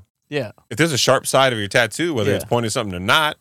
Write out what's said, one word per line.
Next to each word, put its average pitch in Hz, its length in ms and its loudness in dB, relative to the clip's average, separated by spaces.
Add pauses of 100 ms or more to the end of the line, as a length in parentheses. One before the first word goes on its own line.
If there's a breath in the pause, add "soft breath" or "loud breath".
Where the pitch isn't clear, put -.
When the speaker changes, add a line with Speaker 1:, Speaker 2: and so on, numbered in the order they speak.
(300)
Speaker 1:
Yeah. 135 220 -6 (180)
Speaker 2:
If 113 80 -10
there's 160 140 2
a 131 60 -2
sharp 127 300 2
side 131 260 4
of 110 60 -4
your 101 80 -4
tattoo, 127 460 0
whether 104 200 0
it's 95 100 -2
Speaker 1:
Yeah. - 60 -16
Speaker 2:
pointing 120 180 0
to 104 40 -4
something 107 240 -4
or 87 40 -8
not, 151 420 2